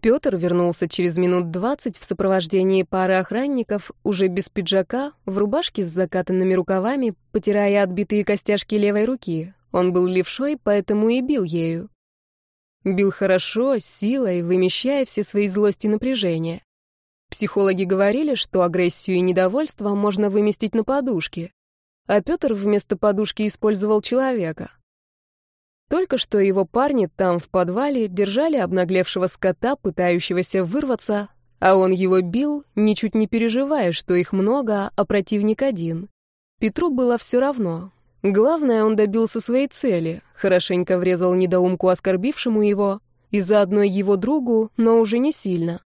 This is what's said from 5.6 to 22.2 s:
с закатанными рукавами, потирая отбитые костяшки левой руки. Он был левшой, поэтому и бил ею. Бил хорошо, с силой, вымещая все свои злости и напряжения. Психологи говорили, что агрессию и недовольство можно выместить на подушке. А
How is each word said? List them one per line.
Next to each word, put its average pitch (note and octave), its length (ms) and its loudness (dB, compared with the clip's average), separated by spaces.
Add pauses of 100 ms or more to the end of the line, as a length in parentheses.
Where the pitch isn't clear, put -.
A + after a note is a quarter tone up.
с F3 60 -4
закатанными F#3 640 0
рукавами, G3 640 -2 (180)
потирая G3+ 500 2
отбитые G3 400 -2
костяшки G#3 520 -2
левой G#3 280 2
руки. F#3+ 500 -4 (200)
Он F3+ 180 2
был F3+ 160 2
левшой, G#3+ 500 -2
поэтому G#3 520 0
и B3 100 2
бил C4 240 -2
ею. E3 460 -4 (960)
Бил G3 260 2
хорошо, G3+ 680 0
с G3 60 -4
силой, G3+ 580 -2
вымещая F#3 640 0
все - 160 -4
свои G#3 280 0
злости G3+ 380 0
и - 20 2
напряжения. F#3+ 760 -2 (680)
Психологи G3 540 0
говорили, G3+ 520 2
что - 260 -2
агрессию F3 560 0
и F3 40 2
недовольство F#3 760 0
можно G#3 340 0
выместить G#3 460 0
на A3 100 0
подушке. B3 680 -4 (560)
А G#3 140 2